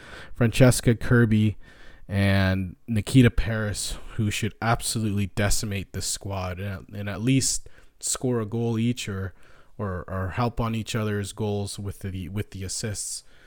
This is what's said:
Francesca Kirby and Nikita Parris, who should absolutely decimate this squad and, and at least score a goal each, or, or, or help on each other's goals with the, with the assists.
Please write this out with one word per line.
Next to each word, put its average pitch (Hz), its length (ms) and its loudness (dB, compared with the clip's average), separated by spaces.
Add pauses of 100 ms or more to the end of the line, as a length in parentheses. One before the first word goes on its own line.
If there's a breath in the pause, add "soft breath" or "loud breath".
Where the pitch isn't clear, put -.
(340 loud breath)
Francesca 120 600 6
Kirby 110 640 4 (500 loud breath)
and 95 680 2 (100)
Nikita 117 440 6
Parris, - 680 -2 (160)
who 107 160 0
should - 320 -4
absolutely 110 640 0
decimate 101 640 0
this 98 140 -6
squad 92 540 -6
and, 98 340 -8
and 101 160 -8
at 95 100 -8
least 127 480 2 (300 soft breath)
score 123 420 -2
a 110 60 -4
goal 117 320 -2
each, 117 300 0
or, 95 260 -8 (420 soft breath)
or, 95 320 -6
or 95 280 -4
help 120 240 -2
on 113 140 -2
each 110 200 -6
other's 104 380 -2
goals 101 460 -4
with 101 200 -10
the, 95 300 -8
with 101 240 -6
the 95 120 -10
assists. - 600 -8 (220 loud breath)